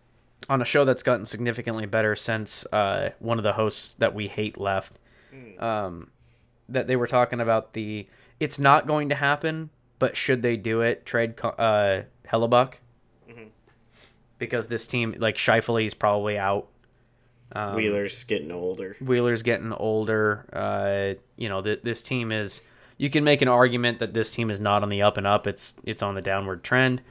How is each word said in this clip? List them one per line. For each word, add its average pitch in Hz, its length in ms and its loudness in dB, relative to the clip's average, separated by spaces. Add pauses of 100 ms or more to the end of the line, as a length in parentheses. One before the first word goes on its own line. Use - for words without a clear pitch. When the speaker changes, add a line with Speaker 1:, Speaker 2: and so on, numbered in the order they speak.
(500)
Speaker 1:
on 135 120 2
a 120 40 -2
show 143 200 4
that's 127 180 2
gotten 113 220 0
significantly 113 600 -4
better 107 300 2
since, 110 560 -4
uh, 98 380 0 (100)
one 117 180 -2
of 107 60 -2
the 101 100 2
hosts 107 420 -2
that - 180 2
we 104 140 -6
hate 107 300 -6
left. 98 360 -2 (400)
Speaker 2:
Mm. 117 280 -18
Speaker 1:
Um, 101 500 -6 (580)
that 127 180 -2
they 127 80 2
were 120 120 0
talking 123 340 2
about 113 320 0
the, 107 340 -8 (320)
"It's 143 180 -4
not 139 300 4
going 151 220 0
to 135 60 0
happen, 151 540 -2 (300)
but 131 180 0
should 127 240 0
they 117 160 2
do 113 240 0
it, 117 240 0
trade 117 300 -2
Co-" - 140 -4
uh, 104 540 2 (240)
Hellebuck? 120 480 2 (540)
Speaker 2:
Mm-hmm. 117 200 -20 (880)
Speaker 1:
Because 113 280 -4
this 117 200 -4
team, 117 320 -2
like, 110 160 0
Scheifele 113 500 2
is 104 80 -4
probably 104 440 0
out. 101 300 0 (840)
Um, 101 240 -6
Speaker 2:
Wheeler's 101 480 -2
getting 82 280 -4
older. 92 480 -6
Speaker 1:
Wheeler's 120 440 2
getting 113 300 -2
older. 107 800 0
Uh, 98 680 -2 (180)
you 113 120 -6
know, 98 120 -4
th-, 104 220 -2
this 117 180 -4
team 120 300 -4
is, 107 300 -4 (360)
you 139 120 -2
can 151 140 2
make 147 180 6
an 131 60 4
argument 120 520 4
that 101 140 -4
this 113 160 0
team 113 200 -2
is 101 100 -4
not 104 240 2
on 104 60 -2
the 101 120 0
up 104 160 4
and 101 100 -2
up. 104 200 2
It's, - 360 -8
it's - 180 -8
on 101 140 -2
the 95 60 -8
downward 95 420 -4
trend. 127 480 2